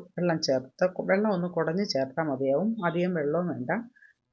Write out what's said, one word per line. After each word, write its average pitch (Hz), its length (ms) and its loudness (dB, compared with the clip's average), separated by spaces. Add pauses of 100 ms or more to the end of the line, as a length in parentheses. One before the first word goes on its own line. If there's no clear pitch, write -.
(160)
വെള്ളം 165 300 2
ചേർത്ത്, 131 380 0 (260)
വെള്ളം 208 260 2
ഒന്ന് 175 180 -2
കുടഞ്ഞ് 165 380 0
ചേർത്താൽ 135 380 0
മതിയാവും. 139 380 2 (200)
അധികം 175 300 0
വെള്ളവും 156 340 0
വേണ്ട. 127 180 -4 (640)